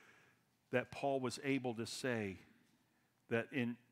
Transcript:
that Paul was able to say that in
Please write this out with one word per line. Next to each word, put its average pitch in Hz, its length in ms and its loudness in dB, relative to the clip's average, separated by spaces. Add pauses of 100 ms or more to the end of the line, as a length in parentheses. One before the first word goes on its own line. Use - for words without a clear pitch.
(720)
that 123 220 2
Paul 139 280 0
was 123 240 -2
able 131 300 2
to 113 120 -4
say 107 520 -2 (920)
that 117 220 2
in 120 240 0 (160)